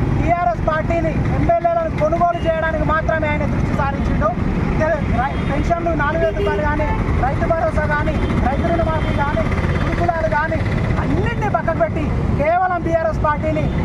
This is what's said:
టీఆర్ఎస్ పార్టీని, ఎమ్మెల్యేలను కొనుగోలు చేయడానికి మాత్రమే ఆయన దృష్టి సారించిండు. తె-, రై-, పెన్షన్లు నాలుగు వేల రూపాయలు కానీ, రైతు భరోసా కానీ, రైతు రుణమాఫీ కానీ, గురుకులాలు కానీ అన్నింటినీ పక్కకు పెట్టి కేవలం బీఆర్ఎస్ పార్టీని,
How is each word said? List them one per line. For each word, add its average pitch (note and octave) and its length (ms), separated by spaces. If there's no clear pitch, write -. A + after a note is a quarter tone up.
టీఆర్ఎస్ E4+ 460
పార్టీని, D#4+ 440
ఎమ్మెల్యేలను E4+ 560
కొనుగోలు E4+ 380
చేయడానికి D#4+ 460
మాత్రమే D#4 440
ఆయన D4 180
దృష్టి - 300
సారించిండు. C#4 520
తె-, D#4 420
రై-, C#4 320
పెన్షన్లు E4+ 380
నాలుగు D#4 340
వేల D#4+ 140
రూపాయలు - 240
కానీ, D4+ 260
రైతు E4 240
భరోసా D#4+ 400
కానీ, D4+ 260
రైతు C#4 200
రుణమాఫీ D#4+ 480
కానీ, D4 260
గురుకులాలు E4 440
కానీ D#4 300
అన్నింటినీ G4+ 480
పక్కకు - 300
పెట్టి D#4 260
కేవలం F4 400
బీఆర్ఎస్ E4 420
పార్టీని, D4+ 400